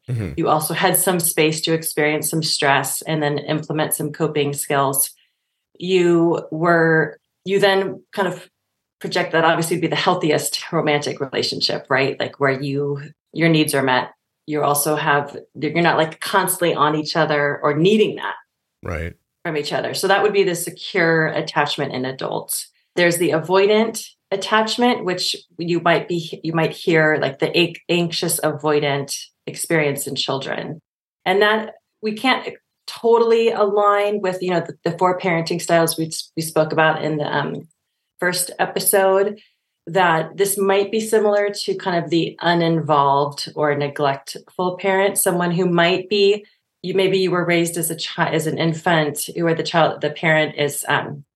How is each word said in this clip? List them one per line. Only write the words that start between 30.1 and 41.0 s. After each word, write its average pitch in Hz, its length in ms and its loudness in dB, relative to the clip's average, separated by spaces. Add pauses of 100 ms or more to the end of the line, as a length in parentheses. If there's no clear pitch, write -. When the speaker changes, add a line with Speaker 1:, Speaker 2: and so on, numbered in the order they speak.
Speaker 2:
children. - 640 -6 (460)
And 185 160 2
that 214 340 0 (260)
we 214 120 -4
can't 254 340 -2 (400)
totally 226 640 4
align 208 720 2
with, 185 200 -2
you 180 100 -2
know, 170 100 2
the, - 160 -8 (120)
the 160 80 -4
four 180 220 2
parenting 165 420 -2
styles 165 360 2
we, 160 120 -4 (280)
we 160 40 0
spoke 160 300 0
about 156 320 2
in 151 140 -2
the, 147 80 -2
um, - 420 -4 (500)
first 175 320 -2 (100)
episode, 190 840 2 (480)
that 160 460 0
this 202 220 -2
might 202 340 0
be 220 80 0
similar 208 500 2